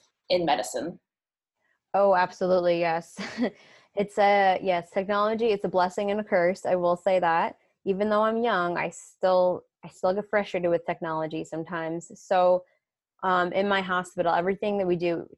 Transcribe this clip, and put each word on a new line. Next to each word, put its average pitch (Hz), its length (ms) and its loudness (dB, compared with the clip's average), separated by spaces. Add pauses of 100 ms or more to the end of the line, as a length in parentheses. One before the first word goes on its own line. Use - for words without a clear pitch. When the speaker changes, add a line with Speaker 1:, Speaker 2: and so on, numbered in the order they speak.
(300)
Speaker 1:
in 180 160 0
medicine? 147 540 -4 (960)
Speaker 2:
Oh, 196 220 4
absolutely, 180 640 2
yes. 170 360 -2 (240)
<laughs> 233 100 -2 (480)
It's 202 200 -4
a, 202 440 4
yes, 175 320 -2
technology, 208 580 0
it's 202 120 -2
a 185 60 -4
blessing 185 420 0
and 208 80 -2
a 214 40 -6
curse. 190 420 0
I 185 100 2
will 175 220 0
say 190 220 0
that. 170 360 0 (300)
Even 196 240 0
though 208 140 2
I'm 226 200 0
young, 175 340 0
I 160 120 -4
still, 180 720 0 (220)
I - 20 -18
still 185 260 -2
get 202 160 -6
frustrated 196 400 -2
with 170 160 -2
technology 160 600 -6
sometimes. 165 680 -8
So, 180 500 2 (580)
um, 180 300 0
in 202 160 0
my 196 100 2
hospital, 180 540 -2
everything 196 460 -2
that 190 60 0
we 180 120 0
do 170 280 -2 (120)